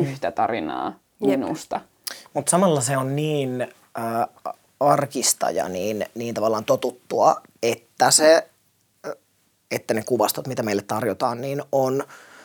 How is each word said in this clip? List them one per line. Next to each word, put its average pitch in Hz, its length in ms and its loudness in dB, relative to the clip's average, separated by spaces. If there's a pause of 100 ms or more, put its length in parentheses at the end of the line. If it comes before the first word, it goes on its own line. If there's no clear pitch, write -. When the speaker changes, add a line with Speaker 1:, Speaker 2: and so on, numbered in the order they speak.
Speaker 1:
yhtä 135 300 -2
tarinaa 82 640 -4 (260)
Speaker 2:
Jep. 135 200 2
Speaker 1:
minusta? - 400 -6 (540)
Speaker 3:
Mut 139 140 -4
samalla 175 320 4
se 135 160 -2
on 135 200 -2
niin, 143 460 -2 (360)
äh, 117 540 -4 (280)
arkista 143 720 2
ja 82 180 -2
niin, 95 460 -4
niin 117 200 -8
tavallaan 107 300 0
totuttua, 127 760 0 (220)
että 117 480 0
se, 160 380 6 (580)
äh, 147 60 -8 (580)
että 113 240 0
ne 110 120 -2
kuvastot, 104 400 0
mitä 127 160 -4
meille 101 200 0
tarjotaan, 117 580 -2
niin 139 220 -6 (100)
on, 135 320 2 (400)